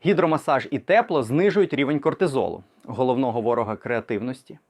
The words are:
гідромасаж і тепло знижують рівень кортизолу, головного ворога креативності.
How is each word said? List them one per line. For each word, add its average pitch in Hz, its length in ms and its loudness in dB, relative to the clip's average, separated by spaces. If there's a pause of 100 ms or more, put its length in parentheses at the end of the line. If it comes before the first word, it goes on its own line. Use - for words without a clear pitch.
гідромасаж 156 640 2
і 143 80 -4
тепло 196 440 2
знижують 165 520 2
рівень 143 240 0
кортизолу, 131 640 -2 (220)
головного 123 560 0
ворога 110 360 0
креативності. 117 840 -6 (120)